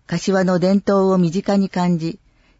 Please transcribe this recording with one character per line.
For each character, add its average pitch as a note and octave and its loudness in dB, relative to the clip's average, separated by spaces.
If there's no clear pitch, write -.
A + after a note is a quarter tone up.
柏 F#3+ -2
の F#3 0
伝 F#3 2
統 F#3+ 2
を F#3+ 2
身 E3+ 2
近 G3 -2
に G3 0
感 F3+ -2
じ、 E3 -8